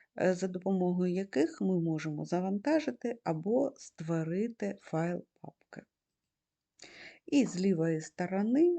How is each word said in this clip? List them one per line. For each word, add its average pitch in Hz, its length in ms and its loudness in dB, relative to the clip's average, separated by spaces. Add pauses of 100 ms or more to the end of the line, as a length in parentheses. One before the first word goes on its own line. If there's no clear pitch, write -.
(200)
е, 185 140 4
за 185 140 -2
допомогою 180 640 0
яких 196 480 0
ми 190 200 2
можемо 156 440 -2
завантажити 233 1000 -2
або 208 520 0
створити 180 1040 -4
файл 170 440 -2 (160)
папки. - 420 -18 (1400)
І 277 200 4
з 175 140 -4
лівої 165 400 2
сторони 220 800 2